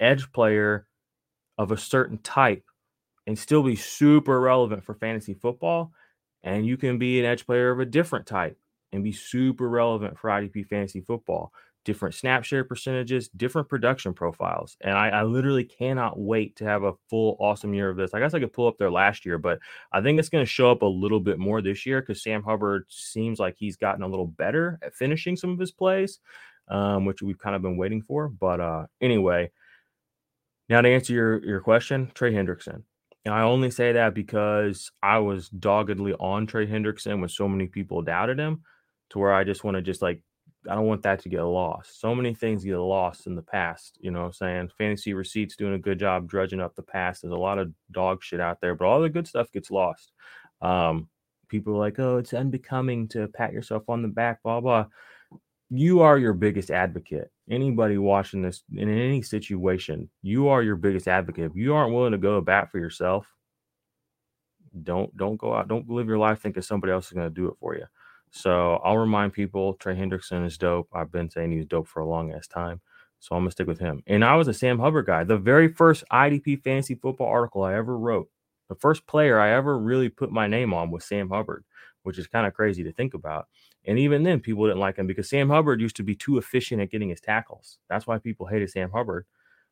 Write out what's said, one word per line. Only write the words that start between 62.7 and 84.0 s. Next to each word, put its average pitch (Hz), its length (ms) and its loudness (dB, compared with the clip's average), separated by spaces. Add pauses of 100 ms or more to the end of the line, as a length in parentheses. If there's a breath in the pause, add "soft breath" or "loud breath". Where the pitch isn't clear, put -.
for 101 80 -4
yourself, 90 480 -2 (1600)
don't, 87 320 -4
don't 101 220 -4
go 113 180 -2
out, 104 140 -2
don't 117 220 -4
live 117 160 -4
your 110 100 0
life 107 240 2
thinking 95 220 -6
somebody 98 280 -2
else 92 180 -2
is - 40 -20
gonna 87 160 -4
do 87 200 -4
it - 120 -8
for 80 140 -6
you. - 100 -10 (520 soft breath)
So 87 460 2
I'll 101 160 4
remind 104 340 2
people, 98 420 -2
Trey 95 200 -6
Hendrickson 92 500 -4
is 82 140 -6
dope. 87 340 0
I've 82 200 -6
been 85 180 -4
saying 85 220 -4
he's 80 140 -4
dope 80 200 -2
for - 140 -10
a 78 80 -4
long 82 240 -2
ass 78 160 -14
time, 87 320 -8 (400 soft breath)
so - 160 -6
I'm 90 60 0
gonna 90 100 -2
stick - 160 -4
with 82 100 -4
him. 80 300 -6
And 104 160 4
I 127 100 8
was 160 140 4
a 143 60 0
Sam 123 260 0
Hubbard 143 260 2
guy. 85 160 2
The 104 160 2
very 135 300 8
first 160 420 4
I 139 200 4
D 143 100 0
P 143 160 0
fantasy 135 400 -2
football 131 320 -4
article 113 340 0
I 95 140 0
ever 113 200 -2
wrote, 110 320 -2 (400)
the 95 60 -10
first 156 320 2
player 147 320 6
I 104 140 6
ever 135 260 2
really 123 300 2
put - 240 -6
my 107 160 0
name 110 260 0
on 85 160 -2
was 85 140 -8
Sam 101 260 -4
Hubbard, 107 340 -6 (380 loud breath)
which 92 160 -8
is 87 80 -10
kinda 110 240 0
crazy 101 320 0
to 82 80 -6
think 127 240 -6
about. 78 320 -8 (380 soft breath)
And 113 160 0